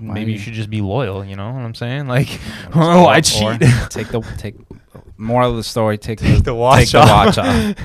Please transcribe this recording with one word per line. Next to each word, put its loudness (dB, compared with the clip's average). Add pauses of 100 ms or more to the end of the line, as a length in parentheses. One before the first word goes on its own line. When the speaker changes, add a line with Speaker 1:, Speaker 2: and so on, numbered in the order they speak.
Speaker 1:
maybe -6
you -6
Speaker 2:
why -12
Speaker 1:
should -12
just -8
be -4
loyal, -4
you -12
know -10
what -10
I'm -10
saying? -8
Like, -2 (160)
<laughs> -10
Speaker 2:
Or, 2
Speaker 1:
"Oh, 6
I 6
Speaker 2:
or 4
Speaker 1:
cheat." 0
<laughs> 2
Speaker 2:
take -8
the, -6 (160)
take, -12 (640)
moral 0
of -4
the -4
story: -2
Take -10
Speaker 1:
Take 4
Speaker 2:
the, 6
Speaker 1:
the -4
watch 4
Speaker 2:
take -2
the 6
Speaker 1:
off. 6
Speaker 2:
watch -4
off. 0 (100)